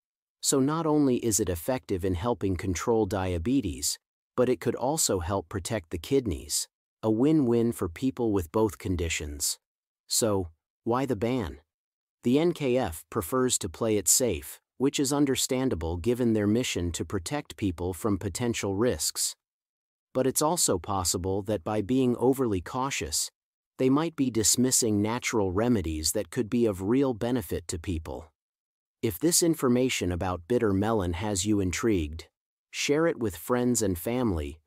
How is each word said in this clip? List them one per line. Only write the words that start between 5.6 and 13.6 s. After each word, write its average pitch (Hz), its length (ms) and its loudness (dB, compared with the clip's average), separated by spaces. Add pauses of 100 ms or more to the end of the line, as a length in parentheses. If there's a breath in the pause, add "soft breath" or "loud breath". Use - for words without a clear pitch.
the 92 60 -6
kidneys, 95 720 -2 (340)
a 110 80 0
win-win 117 640 4
for 104 160 -4
people 117 460 -2
with 95 180 0
both 110 260 2
conditions. 80 800 -4 (500)
So, 98 420 0 (340)
why 123 220 0
the 123 100 0
ban? 113 440 -2 (640)
The 123 140 4
N 170 140 4
K 131 260 0
F 98 320 -4
prefers 127 500 0
to 95 100 -6